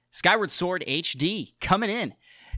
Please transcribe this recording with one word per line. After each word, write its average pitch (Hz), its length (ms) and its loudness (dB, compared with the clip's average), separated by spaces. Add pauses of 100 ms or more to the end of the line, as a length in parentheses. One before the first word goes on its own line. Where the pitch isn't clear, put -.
(120)
Skyward 202 400 2
Sword 180 340 -2
H 147 280 -2
D 160 460 -2
coming 202 300 2
in 208 240 -4 (440)